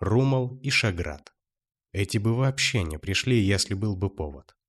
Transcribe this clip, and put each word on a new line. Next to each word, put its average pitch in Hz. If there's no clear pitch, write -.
Румал 131
и 139
Шаград. 85
Эти 101
бы 113
вообще 131
не 78
пришли, 117
если 98
был 101
бы 95
повод. 71